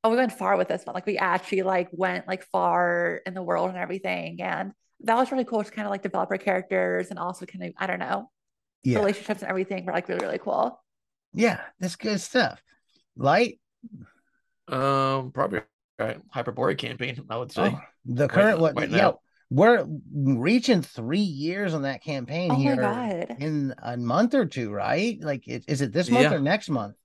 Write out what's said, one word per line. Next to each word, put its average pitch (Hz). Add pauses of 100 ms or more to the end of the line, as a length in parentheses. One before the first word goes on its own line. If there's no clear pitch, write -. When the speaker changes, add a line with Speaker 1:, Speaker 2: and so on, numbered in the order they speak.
Speaker 1:
oh, 226
we 233
went 247
far 196
with 180
this 175
one. -
Like, 185
we 208
actually, 185
like, 185
went, 180
like, 190
far 175
in 180
the 185
world 175
and 185
everything. 180
And 190 (300)
that 226
was 254
really 262
cool 220
to 202
kinda, 208
like, 196
develop 185
our 190
characters 185
and 180
also 180
kind 180
of, 175
I 190
don't 185
know, 180 (520)
Speaker 2:
Yeah. 127
Speaker 1:
relationships 202
and -
everything 190
were, 180
like, 180
really, 175
really -
cool. - (500)
Speaker 2:
Yeah, 220 (180)
that's 180
good 208
stuff. - (600)
Light? 170 (1080)
Speaker 3:
Um, 135
probably, 101 (360)
right, 110 (120)
Hyperborea 127
campaign, 123
I 113
would 123
say. 196
Speaker 2:
Oh, 139 (240)
the 127
Speaker 3:
Right -
Speaker 2:
current 202
Speaker 3:
now, 165
Speaker 2:
one, 151
Speaker 3:
right 120
Speaker 2:
yeah, -
Speaker 3:
now. 190 (320)
Speaker 2:
we're 196 (300)
reaching 147
three 127
years 175
on 147
that 139
campaign 143
Speaker 1:
Oh -
my 269
Speaker 2:
here 269
Speaker 1:
God. 208
Speaker 2:
in 147
a 120
month 147
or 240
two, 117
right? 131
Like, 139
it, 123
is 139
it 123
this 170
month 147
Speaker 3:
Yeah. 139
Speaker 2:
or -
next 165
month? 110 (100)